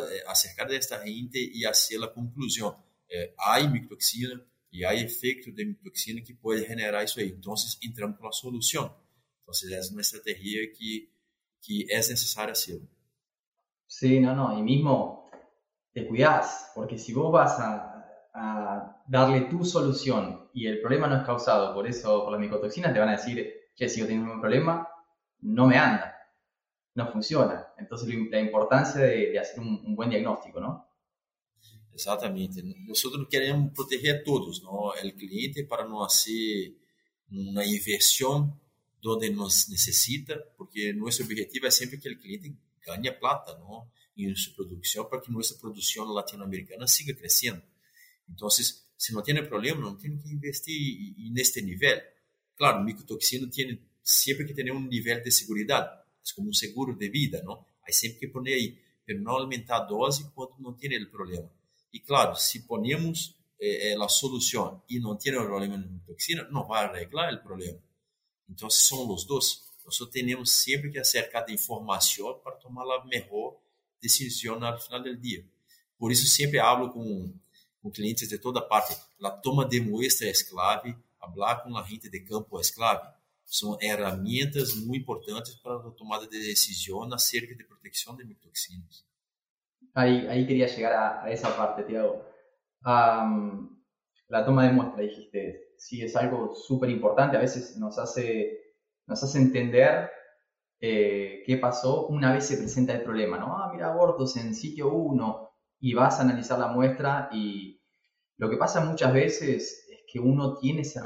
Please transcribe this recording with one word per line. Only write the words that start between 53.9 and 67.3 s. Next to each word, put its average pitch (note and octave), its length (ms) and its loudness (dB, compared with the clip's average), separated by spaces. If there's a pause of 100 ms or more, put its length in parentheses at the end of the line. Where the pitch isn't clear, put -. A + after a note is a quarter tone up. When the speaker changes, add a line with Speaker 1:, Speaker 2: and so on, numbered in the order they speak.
Speaker 1:
sempre C#3 420 2
que D3 80 -10
ter B2+ 180 -4
um C3+ 100 -4
nível A#2 400 -2
de A#2+ 100 -2
seguridade, A2 560 2
é - 480 -14
como G#2 140 -6
um G#2 40 -8
seguro A#2 420 -2
de G2+ 140 -6
vida, C#3+ 340 -2
não? G2 200 -14 (200)
Aí - 100 -6
sempre - 260 0
que C3 80 -10
pôr B2+ 200 -8
aí, B2+ 300 -2 (280)
para G#2 100 -6
não G#2+ 180 -4
aumentar B2+ 440 -2
a - 40 4
dose C3+ 520 -2
quando C3 260 -12
não B2+ 140 -12
tem C#3 200 -8
ele G#2+ 120 -4
problema. F2+ 440 -10 (440)
E A#2 60 -14
claro, C3+ 360 4
se - 260 -2
ponemos, D3 760 -2 (240)
eh, G#2 320 -2
eh, G#2 120 0
a G2+ 40 -2
solução A#2 800 0
e B2 100 -4
não A2 160 -4
tem C3+ 200 -2
o A#2 100 0
problema G2+ 320 -2
de F#2+ 100 -8
micotoxina, F2+ 640 -6
não C#3+ 140 -4
vai G#2+ 200 0
arreglar G2+ 480 -4